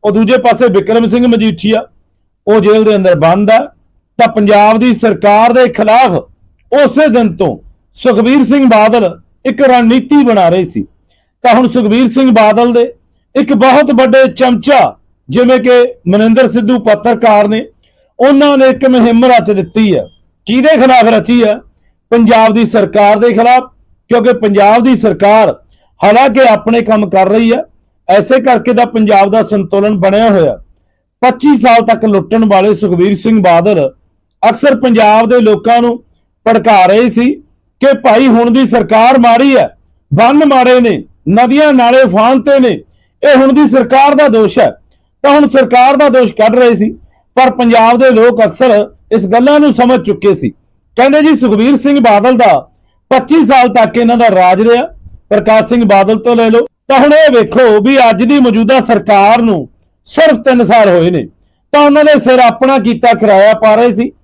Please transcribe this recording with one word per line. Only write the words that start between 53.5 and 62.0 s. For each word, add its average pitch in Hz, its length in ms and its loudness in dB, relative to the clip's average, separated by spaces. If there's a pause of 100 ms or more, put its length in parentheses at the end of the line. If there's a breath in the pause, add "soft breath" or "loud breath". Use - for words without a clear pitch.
ਤੱਕ 214 280 -2
ਇਹਨਾਂ 233 200 0
ਦਾ 233 140 2
ਰਾਜ 185 300 0
ਰਿਹਾ, 233 220 0 (460)
ਪ੍ਰਕਾਸ਼ 220 380 0
ਸਿੰਘ 240 180 -2
ਬਾਦਲ 202 340 0
ਤੋਂ 240 160 -2
ਲੈ 226 140 0
ਲਓ। 233 160 0 (220)
ਤਾਂ 269 120 0
ਹੁਣ 294 140 2
ਇਹ 311 180 4
ਵੇਖੋ 226 500 0
ਵੀ 269 180 0
ਅੱਜ 226 240 0
ਦੀ 285 160 0
ਮੌਜੂਦਾ 233 440 0
ਸਰਕਾਰ 214 580 0
ਨੂੰ 196 260 -4 (380)
ਸਿਰਫ 311 340 0
ਤਿੰਨ 240 240 0
ਸਾਲ 214 260 2
ਹੋਏ 175 220 0
ਨੇ, 147 160 -6 (460)
ਤਾਂ 294 80 0
ਉਹਨਾਂ 294 240 0